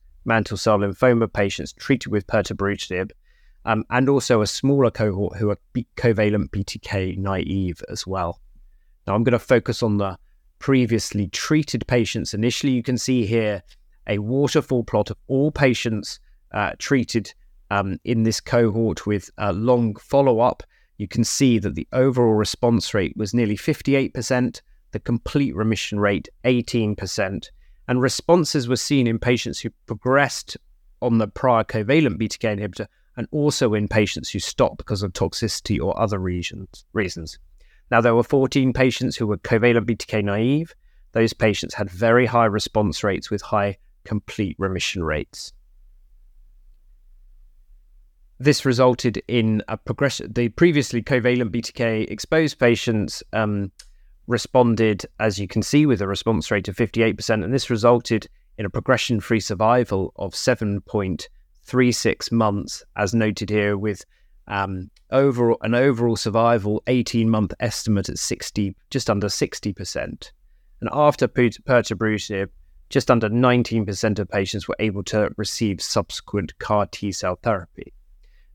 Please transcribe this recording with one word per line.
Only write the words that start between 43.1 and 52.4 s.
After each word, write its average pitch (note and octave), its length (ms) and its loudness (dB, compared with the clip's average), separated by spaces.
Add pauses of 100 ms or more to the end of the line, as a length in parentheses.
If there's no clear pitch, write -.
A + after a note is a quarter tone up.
with G#2 120 -4
high G2+ 360 -2 (260)
complete G2+ 540 -6
remission F#2 440 -4
rates. - 500 -6 (2750)
This C3+ 260 4
resulted B2+ 640 2
in A2 400 2
a A2 80 -6
progression. - 560 -4
The A#2+ 160 0
previously C#3+ 540 2
covalent B2 480 0
B A#2 120 -2
T - 100 -12
K A2+ 300 -2
exposed D#3+ 560 -2